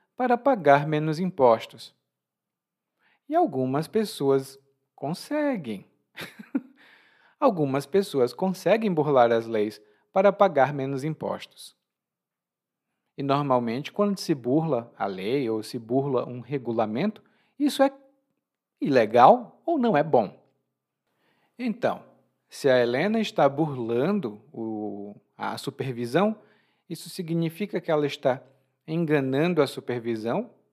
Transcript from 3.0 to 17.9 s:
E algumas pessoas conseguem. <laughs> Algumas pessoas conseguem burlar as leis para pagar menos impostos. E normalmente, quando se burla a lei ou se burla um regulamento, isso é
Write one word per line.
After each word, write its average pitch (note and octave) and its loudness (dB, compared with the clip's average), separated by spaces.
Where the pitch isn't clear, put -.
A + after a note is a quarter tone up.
E D4 -4
algumas C#3+ 0
pessoas C3+ 0
conseguem. F3+ -6
<laughs> - -10
Algumas D3 0
pessoas C#3+ 0
conseguem F#3+ 0
burlar C3+ 4
as A2+ 0
leis G#2+ -4
para G3 4
pagar D3 2
menos C3+ -6
impostos. - -10
E C#3+ -8
normalmente, C3+ 0
quando G3+ 0
se E3 -2
burla B2+ -2
a A2 -4
lei G#2+ -4
ou A2 -4
se B2+ -12
burla B2+ -2
um B2 -12
regulamento, A#2+ -4
isso C#4 -2
é C4+ 4